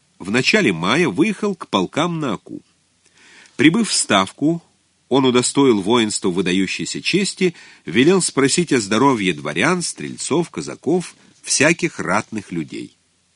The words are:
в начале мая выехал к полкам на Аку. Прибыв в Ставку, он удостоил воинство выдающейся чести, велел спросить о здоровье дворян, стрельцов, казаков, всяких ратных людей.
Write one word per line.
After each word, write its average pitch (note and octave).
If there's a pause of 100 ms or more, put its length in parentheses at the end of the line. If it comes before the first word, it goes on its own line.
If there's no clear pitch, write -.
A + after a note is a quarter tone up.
(200)
в F2
начале B2+
мая G#2+
выехал F#3
к -
полкам D#3+
на C3+
Аку. - (920)
Прибыв F3
в -
Ставку, C#3 (460)
он C3
удостоил B2
воинство G#2+
выдающейся F2+
чести, F3+ (300)
велел C#3+
спросить D3+
о C3
здоровье G#2+
дворян, E2
стрельцов, G2+
казаков, B2 (280)
всяких -
ратных G2+
людей. E2+ (380)